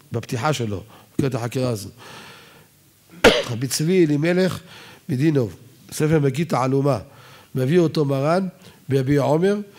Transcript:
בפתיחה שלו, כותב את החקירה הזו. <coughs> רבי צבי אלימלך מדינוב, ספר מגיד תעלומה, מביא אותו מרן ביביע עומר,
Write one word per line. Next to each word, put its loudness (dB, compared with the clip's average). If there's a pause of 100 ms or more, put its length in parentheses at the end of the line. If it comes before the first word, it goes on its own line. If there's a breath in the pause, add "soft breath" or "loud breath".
(120)
בפתיחה -2
שלו, -6 (340 loud breath)
כותב 0
את -2
החקירה -4
הזו. -6 (1400 loud breath)
<coughs> 2
רבי -4
צבי 2
אלימלך 0 (500 loud breath)
מדינוב, 0 (360)
ספר 2
מגיד 0
תעלומה, 0 (560 loud breath)
מביא 0
אותו 2
מרן 0 (420 loud breath)
ביביע 2
עומר, 2 (220 loud breath)